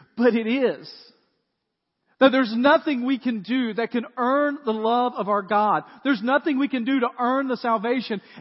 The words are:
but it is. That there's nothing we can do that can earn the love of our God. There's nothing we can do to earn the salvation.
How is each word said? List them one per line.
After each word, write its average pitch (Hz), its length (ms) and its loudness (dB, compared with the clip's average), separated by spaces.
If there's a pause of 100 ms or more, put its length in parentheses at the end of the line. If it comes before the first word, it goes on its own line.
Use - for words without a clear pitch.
(180)
but 233 160 4
it 226 120 0
is. 220 460 -2 (1300)
That 262 140 6
there's 247 240 0
nothing 277 480 2
we 262 140 0
can 226 240 -4
do 226 320 -2
that 226 160 -4
can 240 160 -2 (100)
earn 277 480 0
the 220 80 -2
love 233 460 0
of 196 100 -4
our 202 140 0
God. 202 400 2 (200)
There's 254 200 0
nothing 277 360 0
we 277 80 0
can 240 200 -4
do 269 140 0
to 240 100 0 (100)
earn 262 260 0
the 247 120 -4
salvation. 226 640 -2 (180)